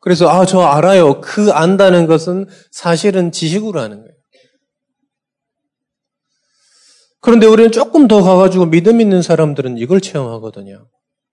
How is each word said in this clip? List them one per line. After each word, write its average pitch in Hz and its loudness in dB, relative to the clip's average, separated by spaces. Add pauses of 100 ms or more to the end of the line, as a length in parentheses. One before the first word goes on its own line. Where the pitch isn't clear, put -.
그래서 175 0
"아, 180 2
저 190 0
알아요." 160 2
그 208 -2
안다는 175 2
것은 180 -4 (240)
사실은 175 -4
지식으로 175 -6
아는 107 -12
거예요. 113 -20 (3000)
그런데 233 4
우리는 220 4
조금 262 0
더 208 4
가가지고 185 2
믿음 175 0
있는 196 0
사람들은 147 -4
이걸 135 -2
체험하거든요. 113 -14 (440)